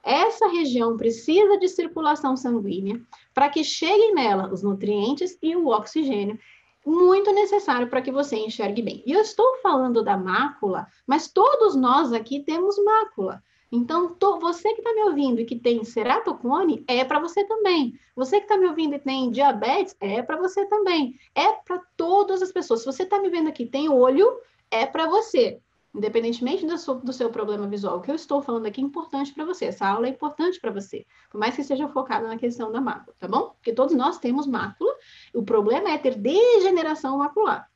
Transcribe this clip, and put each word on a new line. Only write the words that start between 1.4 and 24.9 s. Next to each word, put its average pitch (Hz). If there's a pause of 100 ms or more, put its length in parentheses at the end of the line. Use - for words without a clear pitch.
de 370
circulação 302
sanguínea 208 (320)
para -
que 311
cheguem 415
nela 196
os 185
nutrientes 208
e 320
o 339
oxigênio, 220 (480)
muito 370
necessário 392
para 254
que 254
você 277
enxergue 220
bem. -
E 240
eu 370
estou 480
falando 254
da 202
mácula, 196 (180)
mas 302
todos 440
nós 262
aqui 233
temos 359
mácula. 427 (280)
Então, 320
to-, 392
você 339
que 453
tá 466
me 427
ouvindo 277
e 233
que 240
tem 233
ceratocone, 285
é 247
pra 254
você 339
também. 381 (160)
Você 269
que 403
tá 415
me 370
ouvindo 311
e 277
tem 269
diabetes, 262
é 202
pra -
você 370
também. 370 (160)
É 370
pra 359 (140)
todas 381
as 370
pessoas. -
Se -
você 277
tá 403
me 392
vendo 330
aqui 254
e 233
tem 294
olho, 277 (300)
é 226
pra 320